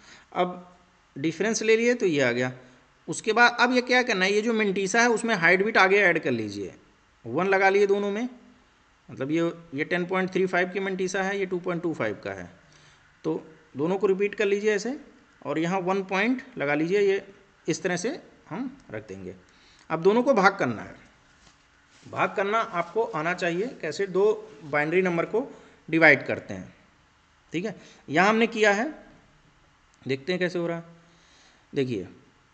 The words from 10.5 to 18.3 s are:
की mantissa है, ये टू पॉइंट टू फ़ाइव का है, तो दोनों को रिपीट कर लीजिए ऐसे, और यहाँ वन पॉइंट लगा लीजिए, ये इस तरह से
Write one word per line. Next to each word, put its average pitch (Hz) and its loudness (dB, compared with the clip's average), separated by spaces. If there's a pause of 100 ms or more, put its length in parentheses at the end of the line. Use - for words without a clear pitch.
की 196 -6
mantissa 190 -4
है, 196 -2
ये 196 -2
टू 185 -6
पॉइंट 175 -4
टू 165 -4
फ़ाइव 107 -4
का 98 -8
है, 90 -12 (720)
तो 160 -4 (300)
दोनों 170 -2
को 208 2
रिपीट 196 0
कर 214 0
लीजिए 202 0
ऐसे, 233 -6 (420)
और 147 -4
यहाँ 170 0
वन 190 -2
पॉइंट 196 -2 (140)
लगा 143 0
लीजिए, 170 0
ये 196 2 (420)
इस 156 -4
तरह 180 -2
से 233 -6 (260)